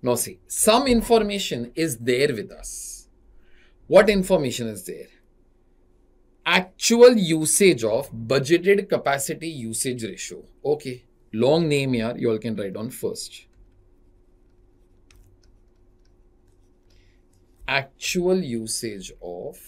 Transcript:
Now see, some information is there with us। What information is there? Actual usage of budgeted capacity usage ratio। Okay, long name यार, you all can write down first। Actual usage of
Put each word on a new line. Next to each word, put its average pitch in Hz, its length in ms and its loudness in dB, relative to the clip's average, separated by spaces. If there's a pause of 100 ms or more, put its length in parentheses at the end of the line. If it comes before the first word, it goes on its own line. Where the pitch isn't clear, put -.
Now 123 120 0
see, - 320 -8
some 240 400 2
information 208 880 0
is 156 240 -4
there 123 360 0
with 101 180 -10
us। - 560 -16 (800)
What 202 200 8
information 160 600 0
is 101 160 -12
there? 80 240 -14 (1400)
Actual 226 680 6
usage 160 680 2
of 113 280 -2
budgeted 165 760 0
capacity 147 600 -4
usage 123 560 -8
ratio। 90 380 -12 (220)
Okay, 135 380 -4 (320)
long 147 340 2
name 139 260 0
यार, 117 240 -4
you 120 120 0
all 110 80 -2
can 110 180 -6
write 101 180 -8
down 110 160 -10
first। - 540 -10 (4000)
Actual 175 720 -2
usage 110 800 -8
of 90 480 -12